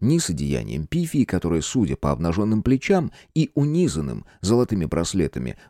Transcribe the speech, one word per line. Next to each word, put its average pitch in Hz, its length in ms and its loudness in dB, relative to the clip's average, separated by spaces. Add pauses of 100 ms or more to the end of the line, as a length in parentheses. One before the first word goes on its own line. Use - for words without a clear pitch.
ни 139 180 4
с 160 120 -4
одеянием 69 560 -4
Пифии, 160 380 0
которое, 85 360 0
судя 76 360 0
по 73 140 -2
обнаженным 98 520 0
плечам 139 500 2 (220)
и 156 200 2
унизанным 143 720 0 (160)
золотыми 104 460 2
браслетами, 76 720 -2 (120)